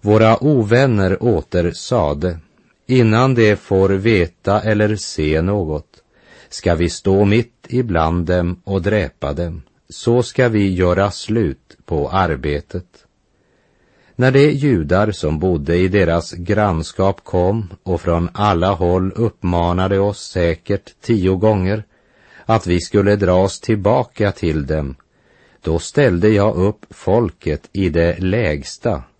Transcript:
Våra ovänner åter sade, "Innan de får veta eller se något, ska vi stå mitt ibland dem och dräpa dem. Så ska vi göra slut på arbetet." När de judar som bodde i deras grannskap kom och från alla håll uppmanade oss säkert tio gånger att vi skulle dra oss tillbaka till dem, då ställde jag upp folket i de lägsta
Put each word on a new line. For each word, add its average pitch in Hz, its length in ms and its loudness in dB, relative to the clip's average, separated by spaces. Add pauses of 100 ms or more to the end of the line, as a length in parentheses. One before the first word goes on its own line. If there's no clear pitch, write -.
Våra 110 420 2
ovänner 113 800 0
åter 87 480 -2
sade, 82 680 -4 (460)
"Innan 123 500 2
de 107 200 4
får 95 340 0
veta 98 720 0
eller 107 340 0
se 78 460 -2
något, 85 640 -4 (460)
ska - 260 0
vi 85 140 0
stå 98 360 2
mitt 110 440 -2
ibland 87 560 0
dem 90 380 -2
och 98 180 -4
dräpa 87 520 -4
dem. 82 280 -8 (280)
Så 120 340 0
ska 123 260 0
vi 101 240 0
göra 92 380 2
slut - 760 -6
på 73 240 -4
arbetet." 78 760 -4 (1300)
När 127 160 2
de 143 200 6
judar 104 600 0
som 78 280 -4
bodde 85 380 0
i 92 100 2
deras 85 440 0
grannskap 95 920 -2
kom 95 500 -2 (100)
och 90 180 -4
från 85 320 0
alla 98 380 0
håll 92 440 0
uppmanade 90 840 0
oss 101 200 -2
säkert - 840 -4
tio 95 340 0
gånger 104 480 0 (640)
att 113 220 0
vi 87 140 2
skulle 101 340 2
dra 92 280 2
oss 95 160 -4
tillbaka 107 720 -2
till 78 340 -2
dem, 71 300 -4 (680)
då 80 180 -2
ställde 107 500 2
jag 104 260 2
upp 95 340 -2
folket 90 840 -2
i 95 180 -2
de 85 240 2
lägsta 87 920 -4 (160)